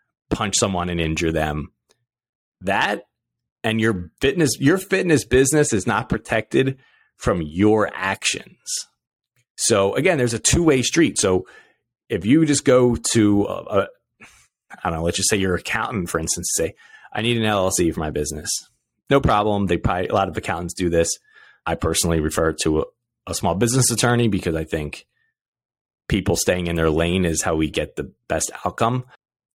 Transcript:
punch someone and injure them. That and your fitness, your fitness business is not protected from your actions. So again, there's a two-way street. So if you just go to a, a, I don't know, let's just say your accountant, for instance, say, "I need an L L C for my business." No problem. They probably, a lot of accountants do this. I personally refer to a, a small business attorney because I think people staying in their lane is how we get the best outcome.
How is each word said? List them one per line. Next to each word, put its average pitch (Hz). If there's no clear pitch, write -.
punch 104
someone 92
and 85
injure 80
them. 76
That 120
and 113
your 104
fitness, 139
your 151
fitness 185
business 135
is 95
not 110
protected 131
from 95
your 98
actions. -
So 101
again, 160
there's 123
a 117
two-way 156
street. 139
So 92
if 98
you 151
just 143
go 123
to 104
a, 90
a, 98
I -
don't 85
know, 80
let's 85
just 95
say 110
your 95
accountant, 110
for -
instance, 80
say, 82
"I -
need 117
an 113
L 104
L 95
C 87
for 80
my 78
business." 73
No 160
problem. 104
They 87
probably, 92
a 104
lot 98
of 90
accountants 85
do 90
this. 85
I 82
personally 82
refer 78
to 78
a, 78
a -
small -
business 123
attorney 120
because 92
I 80
think 78
people 92
staying 90
in 85
their 82
lane 85
is 80
how 82
we 78
get -
the 69
best -
outcome. 120